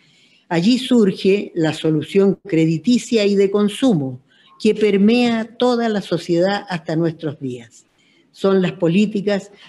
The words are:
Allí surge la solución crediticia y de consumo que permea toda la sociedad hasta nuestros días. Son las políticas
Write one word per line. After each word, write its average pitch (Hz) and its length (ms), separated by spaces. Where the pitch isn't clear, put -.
Allí 185 320
surge 208 760
la 156 180
solución 175 640
crediticia 165 760
y 202 100
de 196 140
consumo 202 720
que 214 140
permea 220 720
toda 240 320
la 208 120
sociedad 185 680
hasta 165 260
nuestros 156 440
días. 123 460
Son 196 300
las 170 120
políticas 196 800